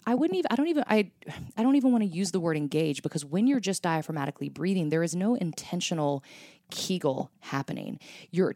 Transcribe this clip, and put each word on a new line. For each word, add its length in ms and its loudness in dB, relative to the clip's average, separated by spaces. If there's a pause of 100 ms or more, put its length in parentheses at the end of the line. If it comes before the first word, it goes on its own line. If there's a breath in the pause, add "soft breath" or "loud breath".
I 100 2
wouldn't 220 2
even, 140 0
I 40 4
don't 120 2
even, 200 2
I, 240 4 (460 loud breath)
I 60 0
don't 120 6
even 160 4
wanna 140 4
use 260 -2
the 80 0
word 180 2
engage, 440 0
because 240 -4
when 220 2
you're 120 4
just 240 -2
diaphragmatically 680 -2
breathing, 360 0
there 140 2
is 120 -2
no 200 2
intentional 880 -2 (460 loud breath)
Kegel 680 -2
happening. 600 -6 (320 loud breath)
You're 240 0